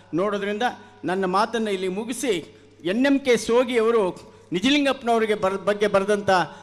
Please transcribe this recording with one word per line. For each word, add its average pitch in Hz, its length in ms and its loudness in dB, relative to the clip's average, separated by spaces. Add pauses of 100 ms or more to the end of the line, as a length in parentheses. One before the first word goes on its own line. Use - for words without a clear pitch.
(140)
ನೋಡೋದ್ರಿಂದ 208 500 -2 (420)
ನನ್ನ 185 200 -2
ಮಾತನ್ನು 220 460 0
ಇಲ್ಲಿ 190 160 -4
ಮುಗಿಸಿ, 214 680 -4 (260)
ಎನ್ 208 220 0
ಎಂ 277 140 2
ಕೆ 254 180 2
ಸೋಗಿ 240 400 0
ಅವರು 220 560 0 (180)
ನಿಜಲಿಂಗಪ್ಪನವರಿಗೆ 233 840 0
ಬರ-, 190 220 0
ಬಗ್ಗೆ 202 300 0
ಬರೆದಂಥ 196 420 0 (340)